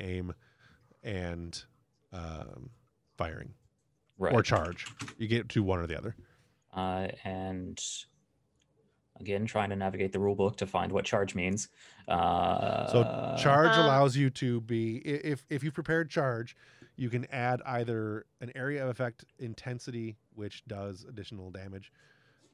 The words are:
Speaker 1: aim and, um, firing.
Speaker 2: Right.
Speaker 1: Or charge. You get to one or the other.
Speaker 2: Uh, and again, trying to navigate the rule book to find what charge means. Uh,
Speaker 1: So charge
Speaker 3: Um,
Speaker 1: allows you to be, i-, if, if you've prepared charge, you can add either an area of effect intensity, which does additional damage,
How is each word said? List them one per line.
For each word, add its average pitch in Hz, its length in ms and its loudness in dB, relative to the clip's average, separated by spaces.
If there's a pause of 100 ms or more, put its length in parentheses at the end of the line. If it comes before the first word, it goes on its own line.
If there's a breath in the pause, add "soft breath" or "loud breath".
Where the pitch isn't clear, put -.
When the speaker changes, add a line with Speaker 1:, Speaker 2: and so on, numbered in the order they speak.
Speaker 1:
aim 92 320 -6 (680 soft breath)
and, 87 600 -6 (480)
um, 80 600 -12 (440)
firing. 80 380 -8 (640)
Speaker 2:
Right. 95 160 2
Speaker 1:
Or 117 80 8
charge. 87 460 0 (320)
You 110 80 -2
get 117 220 2
to 113 140 2
one 95 160 2
or 85 80 -2
the 80 100 -4
other. - 180 -6 (580 soft breath)
Speaker 2:
Uh, 92 360 -2 (140)
and 92 560 -6 (1400)
again, 101 260 -2
trying 107 240 0
to 98 60 0
navigate 95 360 0
the 98 80 -2
rule 101 160 4
book 101 220 2
to 101 80 -2
find 90 260 -2
what 95 140 0
charge 101 300 0
means. 95 340 -2 (380 loud breath)
Uh, 87 800 2
Speaker 1:
So 120 540 4
charge 151 360 8
Speaker 3:
Um, - 80 8
Speaker 1:
allows 135 320 6
you 139 140 4
to 120 300 0
be, 113 440 -2
i-, 151 40 -4 (180)
if, 143 240 -4
if 139 120 -2
you've 151 120 -4
prepared 165 340 0
charge, 120 480 0 (380 soft breath)
you 120 140 -2
can 123 220 -2
add 127 340 2
either 113 600 -2 (160)
an 120 140 -10
area 135 280 -2
of 131 60 0
effect 120 360 -6 (140)
intensity, 117 760 -8 (200)
which 104 320 -10
does 101 420 -8
additional 98 400 -12
damage, 95 420 -14 (640 soft breath)